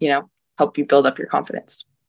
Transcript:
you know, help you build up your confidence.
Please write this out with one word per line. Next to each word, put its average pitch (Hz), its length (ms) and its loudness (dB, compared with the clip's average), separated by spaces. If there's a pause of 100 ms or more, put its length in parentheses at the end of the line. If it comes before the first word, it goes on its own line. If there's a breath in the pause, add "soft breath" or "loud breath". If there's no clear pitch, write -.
you 156 80 0
know, 143 200 -2 (300)
help 143 180 0
you 147 80 0
build 139 220 4
up 135 120 -2
your - 80 -8
confidence. - 600 -6 (220)